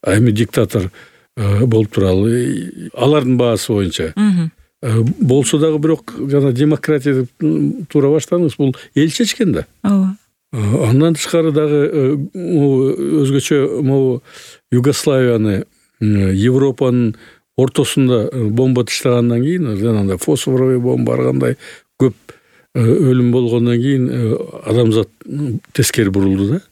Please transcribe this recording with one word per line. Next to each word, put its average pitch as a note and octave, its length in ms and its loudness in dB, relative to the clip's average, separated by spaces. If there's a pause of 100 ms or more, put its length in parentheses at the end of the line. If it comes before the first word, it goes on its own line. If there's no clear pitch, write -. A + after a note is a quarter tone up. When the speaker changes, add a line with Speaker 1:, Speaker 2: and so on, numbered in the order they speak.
Speaker 1:
А F#2+ 140 0
эми A#2 140 4
диктатор, G#2 580 -2 (480)
э, G2+ 280 0
болуп A2 260 2
туралы, F#2+ 400 0
э, - 640 -6
алардын B2+ 440 0
баасы A#2+ 360 0
боюнча. E2 420 -2
Speaker 2:
Мгм. F#3 360 0 (320)
Speaker 1:
Э, A2+ 200 0 (160)
болсо C#3+ 400 2
дагы D#3 180 2
бирок D3+ 340 -2 (160)
жана C#3 240 2
демократия C#3+ 640 0
деп, B2+ 160 -2 (100)
м, D#3 460 -2
туура C#3 220 0
баштадыңыз, D#3 500 0
бул C3+ 180 0 (200)
эл D#3 140 2
чечкен G3+ 440 -2
да. D#2+ 120 -4 (180)
Speaker 2:
Ооба. G3 340 0 (360)
Speaker 1:
Э, A2 360 0
андан D3+ 240 4
тышкары D#3+ 380 -2
дагы, D3 420 0
э, C#3+ 220 0 (180)
могу C#3 580 0 (300)
өзгөчө C#3 600 -2
могу C3 400 0 (480)
Югославияны, B2 920 0 (360)
м, G2+ 320 2
Европанын B2 840 0 (420)
ортосунда, B2+ 720 0
э, B2 180 -4
бомба B2 340 2
таштагандан A#2+ 600 0
кийин, D3 340 -2
жанагындай G2+ 400 0
фосфоровый C3 640 0
бомба, B2 340 0
ар A#2+ 120 -2
кандай C3+ 320 -2 (440)
көп, B2+ 120 2 (600)
э, B2+ 80 -4
өлүм B2+ 500 4
болгондон A#2+ 460 0
кийин, B2+ 320 0
э, A#2+ 280 -2 (280)
адамзат, A2 440 2 (180)
м, C3+ 340 -6 (120)
тескери G#2+ 360 0
бурулду G2 440 0
да. G3 80 -4 (100)